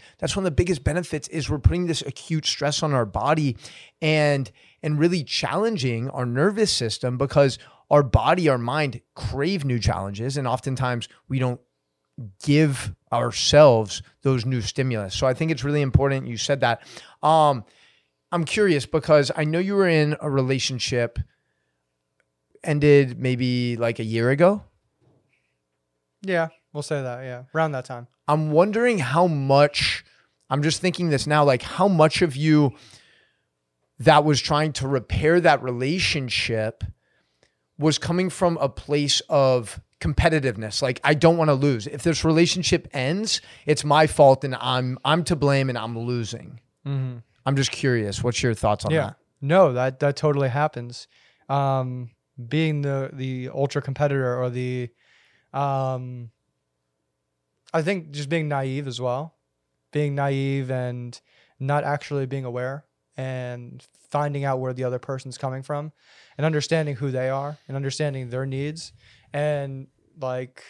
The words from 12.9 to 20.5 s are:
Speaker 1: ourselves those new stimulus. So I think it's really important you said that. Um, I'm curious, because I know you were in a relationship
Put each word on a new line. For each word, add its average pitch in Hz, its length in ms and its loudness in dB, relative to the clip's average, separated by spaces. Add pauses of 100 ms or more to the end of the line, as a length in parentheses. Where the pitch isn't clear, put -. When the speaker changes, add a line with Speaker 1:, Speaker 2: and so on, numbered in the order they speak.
Speaker 1:
ourselves 120 920 4 (180)
those 131 240 0
new 127 160 -2
stimulus. 107 540 -4
So 135 120 0
I 127 60 4
think 160 180 -2
it's 123 120 -6
really 147 200 0
important 135 440 2
you 117 100 -8
said 135 240 -2
that. 117 200 0 (420)
Um, 151 400 4 (680)
I'm 175 120 0
curious, 170 420 2
because 151 500 4
I 156 100 -2
know 156 140 0
you 196 160 -2
were 196 120 4
in 151 320 2
a 156 100 -6
relationship 127 880 -2 (1500)